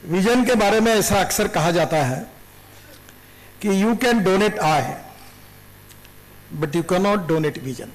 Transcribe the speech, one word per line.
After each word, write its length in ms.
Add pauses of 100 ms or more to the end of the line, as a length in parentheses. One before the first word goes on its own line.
विजन 400
के 100
बारे 260
में 120
ऐसा 280
अक्सर 280
कहा 220
जाता 260
है 300 (1400)
कि 60
you 280
can 180
donate 440
eye, 340 (1700)
but 120
you 200
cannot 260 (120)
donate 340
vision। 300